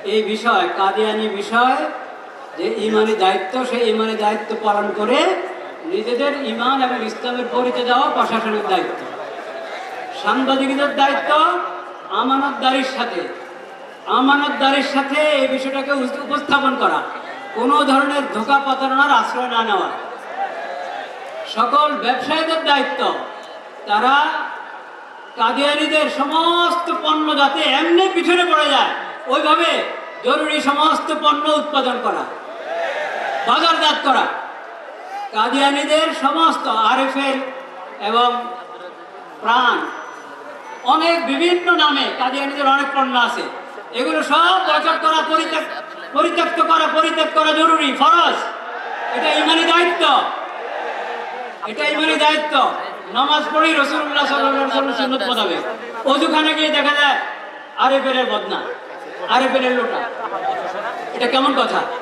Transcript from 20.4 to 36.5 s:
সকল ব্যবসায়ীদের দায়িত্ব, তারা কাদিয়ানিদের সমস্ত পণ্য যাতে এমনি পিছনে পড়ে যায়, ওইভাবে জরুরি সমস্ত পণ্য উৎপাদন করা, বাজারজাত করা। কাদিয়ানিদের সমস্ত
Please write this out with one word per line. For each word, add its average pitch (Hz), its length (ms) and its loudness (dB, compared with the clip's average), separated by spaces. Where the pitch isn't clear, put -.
সকল 277 360 2
ব্যবসায়ীদের 294 720 -2
দায়িত্ব, 262 480 0
তারা 254 380 4
কাদিয়ানিদের 285 840 2
সমস্ত 339 760 2
পণ্য 302 360 0
যাতে 285 220 4
এমনি 330 540 4
পিছনে 349 320 2
পড়ে 302 240 4
যায়, 240 200 2
ওইভাবে 302 560 2
জরুরি 302 380 2
সমস্ত 302 600 2
পণ্য 294 280 2
উৎপাদন 262 540 0
করা, - 200 -2
বাজারজাত 311 560 2
করা। 233 220 2
কাদিয়ানিদের 285 760 2
সমস্ত 269 460 2